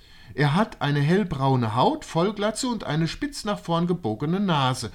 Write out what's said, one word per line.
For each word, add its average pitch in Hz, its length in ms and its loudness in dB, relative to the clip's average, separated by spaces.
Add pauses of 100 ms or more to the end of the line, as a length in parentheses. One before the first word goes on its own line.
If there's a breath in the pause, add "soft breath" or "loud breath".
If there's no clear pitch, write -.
(340 loud breath)
„Er 143 200 2
hat 220 260 0
eine 143 200 2
hellbraune 135 760 2
Haut, 226 320 2
Vollglatze 208 600 -2
und 240 180 -4
eine 160 220 0
spitz - 380 -6
nach 208 140 -2
vorn 170 280 0
gebogene 165 540 -2
Nase, 135 540 2